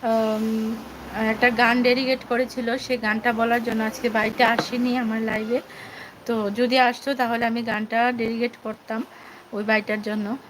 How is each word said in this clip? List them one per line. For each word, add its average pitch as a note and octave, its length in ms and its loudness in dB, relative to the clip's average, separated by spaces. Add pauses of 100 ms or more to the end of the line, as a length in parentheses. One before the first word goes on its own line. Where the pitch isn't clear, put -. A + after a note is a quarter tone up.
(120)
উম, A3 560 0 (640)
একটা A#3 140 4 (140)
গান A#3+ 140 6 (120)
ডেডিকেট B3+ 340 2 (100)
করেছিল, B3 360 -2 (180)
সে C4 80 -2 (120)
গানটা A3 340 2
বলার A#3 280 2
জন্য A3 220 -2
আজকে A3+ 180 -4 (100)
বাড়িতে A3+ 260 2 (120)
আসেনি B3 360 0 (120)
আমার A3 260 -2
লাইভে। A3 300 -2 (680)
তো A#3+ 60 0 (260)
যদি B3 160 4 (140)
আসতো B3 200 -6 (120)
তাহলে A#3 300 0
আমি A#3 100 -2 (100)
গানটা G#3+ 280 -2 (220)
ডেডিকেট A#3 320 -2 (120)
করতাম A3 360 -6 (540)
ওই G#3 140 -4
ভাইটার G#3+ 380 0
জন্য G#3+ 200 -2 (220)